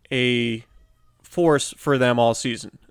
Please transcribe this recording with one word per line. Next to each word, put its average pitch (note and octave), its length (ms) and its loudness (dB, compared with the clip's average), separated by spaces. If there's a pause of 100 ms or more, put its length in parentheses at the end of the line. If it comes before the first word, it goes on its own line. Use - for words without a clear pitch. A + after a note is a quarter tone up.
(120)
a A#2+ 540 -2 (580)
force D#3+ 540 0
for C#3+ 200 -2
them B2 220 2
all A#2 140 4
season. A2+ 440 -8 (140)